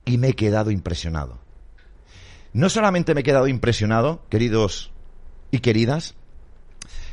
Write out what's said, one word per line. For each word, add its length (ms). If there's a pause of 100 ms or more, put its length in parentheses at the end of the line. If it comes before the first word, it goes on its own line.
y 120
me 120
he 40
quedado 380
impresionado. 640 (1120)
No 160
solamente 460
me 80
he 20
quedado 240
impresionado, 800
queridos 640 (600)
y 80
queridas, 560 (960)